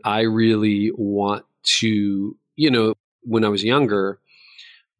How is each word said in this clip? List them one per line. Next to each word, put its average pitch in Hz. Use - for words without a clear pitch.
I 107
really 110
want 101
to, 104
you 147
know, 110
when 110
I 104
was 104
younger, 104